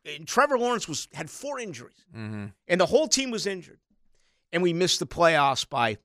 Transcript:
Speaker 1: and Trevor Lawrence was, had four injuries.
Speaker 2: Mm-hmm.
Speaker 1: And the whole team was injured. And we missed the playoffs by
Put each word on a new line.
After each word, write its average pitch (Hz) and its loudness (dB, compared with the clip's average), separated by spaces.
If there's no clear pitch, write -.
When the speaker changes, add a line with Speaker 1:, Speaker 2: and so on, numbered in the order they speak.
Speaker 1:
and 151 -14
Trevor 277 2
Lawrence 240 0
was, 151 -8
had 156 -12
four 277 -10
injuries. 170 -14
Speaker 2:
Mm-hmm. 107 -8
Speaker 1:
And 175 2
the 170 4
whole 254 4
team 262 -2
was 190 -4
injured. 190 -8
And 175 2
we 175 4
missed 170 2
the 165 -4
playoffs 151 4
by 117 0